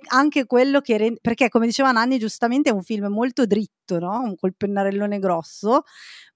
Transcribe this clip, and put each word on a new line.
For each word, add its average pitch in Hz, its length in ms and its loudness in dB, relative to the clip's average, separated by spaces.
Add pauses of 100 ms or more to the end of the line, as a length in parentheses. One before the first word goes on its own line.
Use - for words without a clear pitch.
anche 277 400 2
quello 269 340 2
che 240 160 0
rend-, 220 240 -2
perché - 300 0
come 233 160 2
diceva 262 260 2
Nanni 247 260 0
giustamente 240 520 0
è - 20 4
un 196 100 -2
film 202 260 -4
molto 240 360 -2
dritto, 202 540 -2
no? 185 240 -4
Un, 214 140 -6
col 185 200 -4
pennarellone 202 640 -2
grosso, 190 640 0 (540)